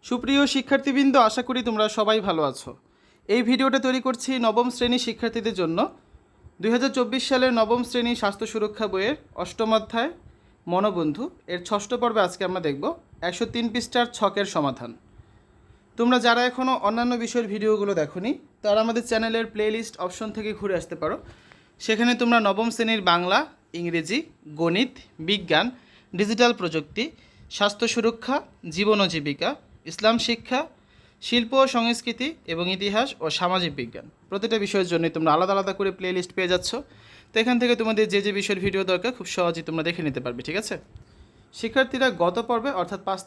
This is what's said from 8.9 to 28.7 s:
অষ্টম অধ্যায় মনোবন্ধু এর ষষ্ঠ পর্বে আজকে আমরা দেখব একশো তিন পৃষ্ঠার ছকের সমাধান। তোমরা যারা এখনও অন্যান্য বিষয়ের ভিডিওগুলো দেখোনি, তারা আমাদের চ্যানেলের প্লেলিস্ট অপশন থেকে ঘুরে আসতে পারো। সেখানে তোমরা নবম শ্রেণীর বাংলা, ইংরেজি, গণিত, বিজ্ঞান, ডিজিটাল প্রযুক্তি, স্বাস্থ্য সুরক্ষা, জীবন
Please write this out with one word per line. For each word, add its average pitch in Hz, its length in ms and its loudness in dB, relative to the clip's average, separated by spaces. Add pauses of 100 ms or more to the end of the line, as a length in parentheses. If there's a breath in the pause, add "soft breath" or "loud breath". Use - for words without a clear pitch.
অষ্টম 220 380 -2
অধ্যায় 226 380 0 (560 soft breath)
মনোবন্ধু 175 640 0 (160)
এর 175 180 -8
ষষ্ঠ 208 300 -2
পর্বে 233 260 2
আজকে 185 240 0
আমরা 185 160 -2
দেখব 143 240 -4 (360)
একশো 180 260 -4
তিন 233 220 -4
পৃষ্ঠার 240 380 0
ছকের 202 380 -2
সমাধান। 135 520 -4 (1000 soft breath)
তোমরা 247 220 4
যারা 240 260 4
এখনও 254 320 0
অন্যান্য 240 380 0
বিষয়ের 233 320 -2
ভিডিওগুলো 202 480 0
দেখোনি, 170 400 -2 (280)
তারা 214 180 4
আমাদের 233 260 0
চ্যানেলের 226 400 0
প্লেলিস্ট 220 500 -4
অপশন 185 340 -6
থেকে 214 220 -6
ঘুরে 196 240 -4
আসতে 170 200 -6
পারো। 160 200 -4 (600 loud breath)
সেখানে 233 360 2
তোমরা 233 260 4
নবম 208 300 2
শ্রেণীর 226 320 0
বাংলা, 180 440 4 (260)
ইংরেজি, 170 500 -2 (260)
গণিত, 170 440 0 (280)
বিজ্ঞান, 175 500 2 (460 loud breath)
ডিজিটাল 220 360 4
প্রযুক্তি, 170 520 -4 (540 soft breath)
স্বাস্থ্য 208 300 2
সুরক্ষা, 233 480 -2 (320)
জীবন 202 320 2